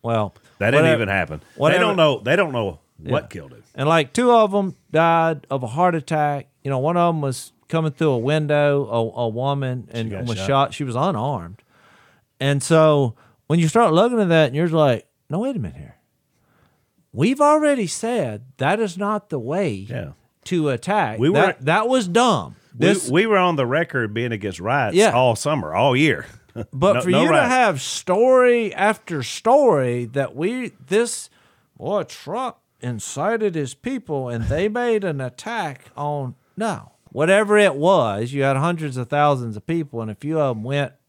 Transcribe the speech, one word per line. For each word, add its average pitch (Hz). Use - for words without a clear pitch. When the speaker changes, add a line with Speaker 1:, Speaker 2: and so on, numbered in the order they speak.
Speaker 1:
Well, 110
Speaker 2:
That 104
didn't 151
Speaker 1:
whatever, 151
Speaker 2:
even 98
happen. 80
They -
Speaker 1:
whatever. 156
Speaker 2:
don't 208
know. 147
They 131
don't 175
know 101
what -
Speaker 1:
Yeah. -
Speaker 2:
killed 85
him. 117
Speaker 1:
And, 139
like, 156
two 240
of 214
'em 196
died 165
of 135
a 120
heart 170
attack. 147
You 139
know, 135
one 156
of 175
'em 156
was 135
coming 160
through 156
a 123
window, 147
a, 113
a 120
woman, 127
Speaker 2:
She 117
Speaker 1:
and 113
Speaker 2:
got 101
Speaker 1:
was 113
Speaker 2:
shot. 95
Speaker 1:
shot. 139
She 147
was 120
unarmed. 123
And 139
so 151
when 165
you 165
start 220
looking 226
at 190
that, 160
and 131
you're 170
like, 151
"No, 170
wait 262
a -
minute 98
here. -
We've 226
already 294
said 156
that 165
is 180
not 208
the 151
way 151
Speaker 2:
Yeah. 113
Speaker 1:
to 160
attack. 127
Speaker 2:
We 127
were 202
Speaker 1:
That, 180
that 196
was 254
dumb." 175
Speaker 2:
We, 151
Speaker 1:
This 196
Speaker 2:
we 170
were 214
on 180
the 135
record 127
being 117
against 98
riots 120
Speaker 1:
Yeah. 208
Speaker 2:
all 123
summer, 107
all 123
year. 135
<laughs> 113
Speaker 1:
But 175
Speaker 2:
No, 120
Speaker 1:
for 180
Speaker 2:
no -
Speaker 1:
you 285
to -
Speaker 2:
riots. -
Speaker 1:
have 208
story 240
after 190
story 147
that 123
we, 233
this, 226
boy, 190
Trump 233
incited 170
his 139
people 156
and 117
they 170
made 226
an 151
attack 160
on, 143
no. 214
Whatever 202
it 190
was, 127
you 139
had 135
hundreds 156
of 123
thousands 139
of 104
people, 151
and 107
a 104
few 156
of 131
'em 107
went 139